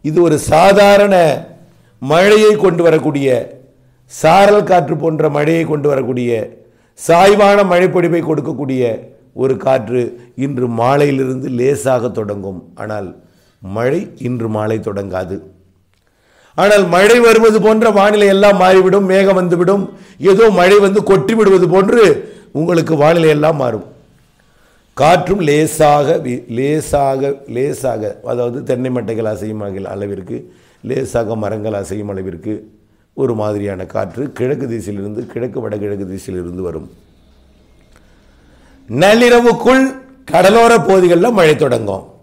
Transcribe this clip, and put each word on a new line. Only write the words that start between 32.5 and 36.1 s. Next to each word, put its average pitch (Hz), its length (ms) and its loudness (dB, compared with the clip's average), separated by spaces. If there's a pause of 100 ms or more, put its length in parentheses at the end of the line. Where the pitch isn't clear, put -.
ஒரு 127 200 -4
மாதிரியான 101 520 -6
காற்று 107 460 -8
கிழக்கு 127 340 -6
திசையிலிருந்து, 104 600 -10
கிழக்கு 123 340 -10
வடகிழக்கு 104 440 -8
திசையிலிருந்து 90 580 -12